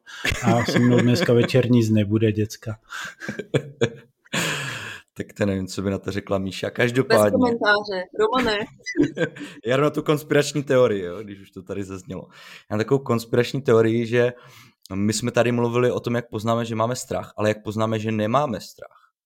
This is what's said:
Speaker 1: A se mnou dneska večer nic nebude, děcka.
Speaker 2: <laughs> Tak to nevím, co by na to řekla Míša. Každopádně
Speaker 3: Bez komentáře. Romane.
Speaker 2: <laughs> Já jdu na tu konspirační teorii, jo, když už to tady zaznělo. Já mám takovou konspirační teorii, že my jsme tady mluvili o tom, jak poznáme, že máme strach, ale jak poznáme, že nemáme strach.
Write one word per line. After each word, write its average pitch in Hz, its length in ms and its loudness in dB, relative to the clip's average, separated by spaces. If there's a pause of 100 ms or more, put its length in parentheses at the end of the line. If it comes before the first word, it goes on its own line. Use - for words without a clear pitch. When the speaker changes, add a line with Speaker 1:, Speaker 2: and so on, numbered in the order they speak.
(440)
Speaker 1:
A 117 220 4
se - 140 2
mnou 123 200 6
dneska 120 340 4
večer 120 380 4
nic 117 180 4
nebude, 107 420 4
děcka. 107 500 -6
Speaker 2:
<laughs> - 60 -20 (2250)
Tak - 200 -10
to 107 120 -2
nevím, 95 220 -2
co - 140 -8
by 98 80 -2
na 98 80 -2
to - 140 -6
řekla 98 260 -4
Míša. 95 320 -6
Každopádně 131 540 2
Speaker 3:
Bez 208 80 4
komentáře. 208 720 0 (160)
Romane. 220 380 0 (580)
Speaker 2:
<laughs> - 500 -8
Já 123 120 2
jdu 143 60 2
na 147 60 2
tu 151 120 -4
konspirační 147 640 0
teorii, 123 400 4
jo, 90 200 -8
když 101 160 -16
už 95 120 -20
to 92 120 -16
tady 98 200 -8
zaznělo. 92 440 -12 (420)
Já 104 60 -4
mám 107 40 -2
takovou 135 240 2
konspirační 123 580 0
teorii, 113 440 4
že 120 280 0 (600)
my 101 200 0
jsme 120 180 -4
tady 120 200 2
mluvili 120 400 2
o 101 80 -2
tom, 120 160 -4
jak 120 140 -6
poznáme, 117 360 -2
že 113 100 -6
máme 113 200 -2
strach, - 420 -8
ale 107 120 2
jak 107 140 -2
poznáme, 110 360 -2
že 110 120 -4
nemáme 110 500 -2
strach. - 500 -20 (140)